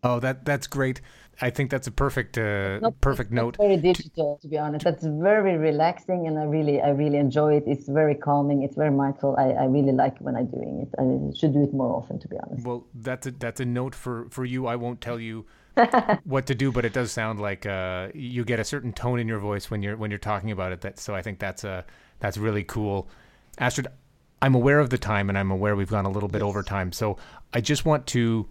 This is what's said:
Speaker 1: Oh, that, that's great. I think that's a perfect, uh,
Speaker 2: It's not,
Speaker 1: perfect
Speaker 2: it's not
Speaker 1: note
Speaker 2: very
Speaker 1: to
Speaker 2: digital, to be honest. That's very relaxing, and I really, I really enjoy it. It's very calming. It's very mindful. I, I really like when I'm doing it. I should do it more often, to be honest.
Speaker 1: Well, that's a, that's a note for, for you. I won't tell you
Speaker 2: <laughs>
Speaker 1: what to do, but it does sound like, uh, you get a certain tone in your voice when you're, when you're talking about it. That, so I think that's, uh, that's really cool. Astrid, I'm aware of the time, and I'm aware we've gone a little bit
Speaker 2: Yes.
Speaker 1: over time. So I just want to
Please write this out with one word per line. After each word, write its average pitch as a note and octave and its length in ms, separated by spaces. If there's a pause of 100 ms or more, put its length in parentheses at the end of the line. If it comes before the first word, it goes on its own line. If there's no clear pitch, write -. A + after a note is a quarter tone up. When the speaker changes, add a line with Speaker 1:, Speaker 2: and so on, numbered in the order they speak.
Speaker 1:
Oh, B2 160
that, C3 260
that's C#3+ 200
great. C3 340 (440)
I B2 80
think C3 180
that's C3+ 180
a A2+ 40
perfect, C3 460
uh, A#2 40
Speaker 2:
It's G2+ 400
not, A3+ 200
Speaker 1:
perfect B2+ 280
Speaker 2:
it's A#2 60
not A#2+ 100
Speaker 1:
note A#2+ 120
Speaker 2:
very G3+ 180
Speaker 1:
to E3 60
Speaker 2:
digital, D#3 600
to D3+ 60
be D3+ 100
honest. D3+ 260
That's E3 220
very F#3 520
relaxing, D#3+ 720
and D#3 120
I D3+ 40
really, D3 380
I C#3+ 80
really C#3+ 280
enjoy D3 400
it. D3 100
It's C#3 200
very D3 280
calming. C#3+ 480
It's C#3 120
very D3+ 160
mindful. C#3 460
I, C3+ 140
I C3+ 140
really C3+ 260
like C3+ 280
when - 160
I'm A#2+ 120
doing - 340
it. - 80 (100)
I C3+ 40 (340)
should D3+ 160
do C#3+ 100
it C#3 100
more C3 220
often, - 240
to - 80
be - 100
honest. - 280
Speaker 1:
Well, A#2+ 200 (100)
that's B2+ 320
a, C3 40
that's B2 280
a C3 60
note B2 280
for, A#2+ 380
for C3 120
you. B2+ 220
I A#2+ 100
won't A#2+ 260
tell A#2+ 180
you A2+ 260 (300)
Speaker 2:
<laughs> A#3+ 100 (380)
Speaker 1:
what C3+ 240
to C3+ 80
do, C3+ 160
but A#2+ 120
it A2 100
does A#2+ 180
sound A2 280
like, G2+ 280
uh, F#2 480
you B2 280
get A2+ 160
a A2 40
certain B2 300
tone B2 260
in A2+ 80
your A2 120
voice G2+ 300
when G#2+ 140
you're, G#2 140
when A2 120
you're G#2 100
talking G#2 320
about F#2 200
it. F2+ 100
That, G2 180
so - 140
I F#2+ 80
think F#2+ 180
that's, G2 240
uh, F#2+ 200 (360)
that's G2+ 180
really G#2 260
cool. G2+ 440 (520)
Astrid, B2+ 280 (540)
I'm C3+ 140
aware C#3 240
of C#3 100
the B2 80
time, G2+ 320
and G2 80
I'm F#2+ 140
aware G2+ 240
we've G2 140
gone G#2 160
a G2 60
little G2+ 180
bit G#2+ 120
Speaker 2:
Yes. G2+ 80
Speaker 1:
over G2 140
time. F#2+ 280
So G#2 260 (360)
I A#2+ 80
just C#3+ 240
want D3+ 220
to A2+ 440